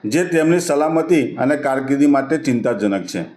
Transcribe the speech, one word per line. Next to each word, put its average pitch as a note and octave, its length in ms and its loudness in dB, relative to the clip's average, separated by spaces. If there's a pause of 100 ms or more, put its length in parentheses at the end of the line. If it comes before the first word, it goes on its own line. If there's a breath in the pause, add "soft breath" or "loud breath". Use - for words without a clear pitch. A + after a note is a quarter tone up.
જે D#3+ 200 0
તેમની E3 340 2
સલામતી D#3+ 760 0
અને C#3 220 0
કારકિર્દી C#3 500 0
માટે C#3 300 2
ચિંતાજનક G2+ 680 -2
છે. E2+ 200 -8 (120)